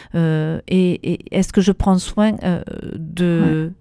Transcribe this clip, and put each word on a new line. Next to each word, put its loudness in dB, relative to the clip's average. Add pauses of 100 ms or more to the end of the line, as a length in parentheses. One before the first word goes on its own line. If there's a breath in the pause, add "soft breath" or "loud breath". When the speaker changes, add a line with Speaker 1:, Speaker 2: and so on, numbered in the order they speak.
(140 loud breath)
Speaker 1:
euh, 0
et, 0
et -8
est-ce 0
que 4
je 4
prends 2
soin, 0 (100)
euh, -2 (340)
de 0
Speaker 2:
Ouais. -8